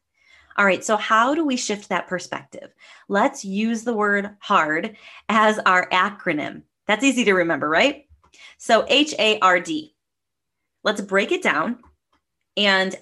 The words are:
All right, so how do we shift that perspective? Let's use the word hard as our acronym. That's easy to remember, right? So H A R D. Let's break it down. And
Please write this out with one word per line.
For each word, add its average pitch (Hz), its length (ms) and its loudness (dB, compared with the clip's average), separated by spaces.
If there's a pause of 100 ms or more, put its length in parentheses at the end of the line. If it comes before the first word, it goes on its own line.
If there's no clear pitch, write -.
(560)
All 202 80 4
right, 190 180 2
so 220 140 0
how 226 380 2
do 330 100 -2
we 254 140 -2
shift - 320 -6
that 175 180 -4
perspective? - 640 -10 (360)
Let's 202 360 0
use 220 400 -4
the 240 80 -2
word 208 480 -2
hard 175 560 0 (320)
as 214 320 4
our 180 300 2
acronym. 185 720 -2 (240)
That's 208 180 0
easy 247 200 2
to 196 100 4
remember, 165 340 0
right? 214 380 0 (500)
So - 320 2
H 294 300 0
A 214 220 0
R 180 200 4
D. 160 340 -8 (920)
Let's 208 180 -2
break 196 300 0
it 370 100 -2
down. 175 400 -2 (720)
And 190 440 0